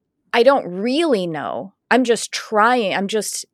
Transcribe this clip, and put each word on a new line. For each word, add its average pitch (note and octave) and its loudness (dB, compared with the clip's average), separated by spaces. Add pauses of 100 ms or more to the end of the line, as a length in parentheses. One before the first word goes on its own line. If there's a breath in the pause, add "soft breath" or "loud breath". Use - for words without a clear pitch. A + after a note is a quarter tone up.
(320)
I A#3 4
don't C4+ 6
really A3 -2
know. C#3 -8 (160)
I'm B3 4
just A#3 -2
trying. A3 0
I'm F#3+ -2
just, - -6